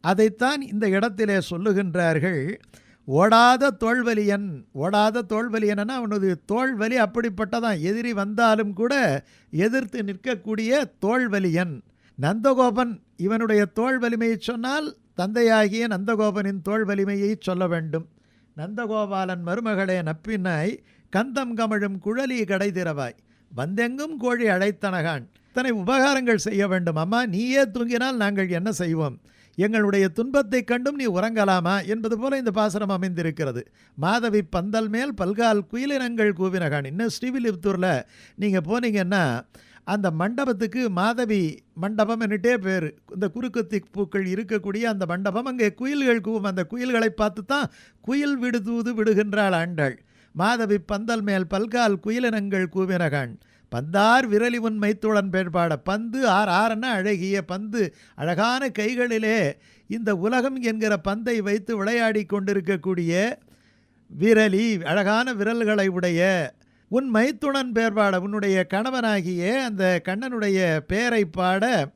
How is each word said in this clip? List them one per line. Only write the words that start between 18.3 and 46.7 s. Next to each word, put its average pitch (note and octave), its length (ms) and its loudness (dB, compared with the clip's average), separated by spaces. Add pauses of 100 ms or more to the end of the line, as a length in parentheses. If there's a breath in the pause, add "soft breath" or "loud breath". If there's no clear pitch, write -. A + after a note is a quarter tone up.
"நந்தகோபாலன் G3 880 -4
மருமகளே F#3+ 560 -2
நப்பின்னாய், F3 760 -4 (380 soft breath)
கந்தம் A#3+ 400 -2
கமழும் G#3 480 -2
குழலி B3 400 -2
கடைதிரவாய், F3 720 -2 (400 soft breath)
வந்தெங்கும் A#3+ 640 -2
கோழி A#3+ 280 0
அழைத்தனகான்." F#3 800 0 (200)
இத்தனை B3+ 260 -2
உபகாரங்கள் B3+ 640 2
செய்ய G3+ 320 0
வேண்டும். F3 280 0
"அம்மா, G#3 300 0
நீயே B3 380 2
தூங்கினால் A#3+ 520 -2
நாங்கள் G3+ 320 0
என்ன F3 240 -2
செய்வோம்? D#3+ 480 -2 (340 soft breath)
எங்களுடைய G3+ 540 2
துன்பத்தை B3 560 0
கண்டும் B3 300 -2
நீ C4+ 120 -4
உறங்கலாமா?" F#3+ 800 2
என்பது A3 320 -2
போல C4+ 180 -2
இந்த B3 140 -2
பாசுரம் G#3 380 0
அமைந்திருக்கிறது. E3 800 -2 (280 soft breath)
"மாதவி G#3 480 0
பந்தல் G3+ 460 -2
மேல் A#3+ 320 -2
பல்கால் G#3 500 2
குயிலினங்கள் A#3+ 680 0
கூவினகான்." E3+ 480 0
இன்னும் F#3+ 240 -2 (100)
ஸ்ரீவில்லிபுத்தூர்ல F#3+ 840 0 (320 loud breath)
நீங்க F#3+ 340 0
போனீங்கன்னா, F#3+ 720 0 (440 loud breath)
அந்த G3 260 0
மண்டபத்துக்கு A3 800 -2
மாதவி G#3 760 0 (100)
மண்டபம் G#3+ 460 0
என்னட்டே A3 360 2
பேரு. F#3 380 -2 (200)
இந்த F#3 200 -2
குறுக்குத்தி A3 460 -4 (120)
பூக்கள் G3 320 -4
இருக்கக்கூடிய G3 560 -4
அந்த G#3+ 260 -2
மண்டபம், G3 380 -2
அங்கே B3 300 0
குயில்கள் C4 460 0
கூவும். G#3 260 -4
அந்த F#3 240 -2